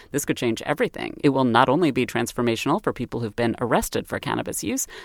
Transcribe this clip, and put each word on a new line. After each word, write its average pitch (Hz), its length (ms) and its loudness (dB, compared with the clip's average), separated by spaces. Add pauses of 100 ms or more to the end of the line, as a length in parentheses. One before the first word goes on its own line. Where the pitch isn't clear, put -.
(100)
This 139 140 -4
could - 120 -2
change 113 260 0
everything. - 600 -4
It 147 60 6
will 135 160 2
not 123 240 6
only 143 240 4
be 123 120 2
transformational 120 760 -2
for 139 100 0
people 120 280 -6
who've 110 160 -6
been 117 240 0
arrested 127 480 0
for 101 100 -4
cannabis - 460 -4
use, 262 240 -4 (160)